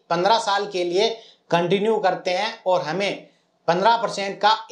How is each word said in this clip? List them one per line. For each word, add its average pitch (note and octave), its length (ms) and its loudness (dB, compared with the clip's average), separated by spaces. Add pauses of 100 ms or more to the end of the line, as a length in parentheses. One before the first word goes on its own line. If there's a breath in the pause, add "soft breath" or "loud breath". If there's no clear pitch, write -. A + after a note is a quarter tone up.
पन्द्रह F#3 300 2
साल G3+ 280 -2
के F3+ 160 -4
लिए F#3 260 0 (420 loud breath)
कंटिन्यू F#3+ 460 2
करते F3+ 340 -2
हैं G#3 220 -4 (120)
और F3+ 160 2
हमें E3+ 460 -4 (400 soft breath)
पन्द्रह F#3 300 4
परसेंट G3 420 -4
का G#3 120 4 (200)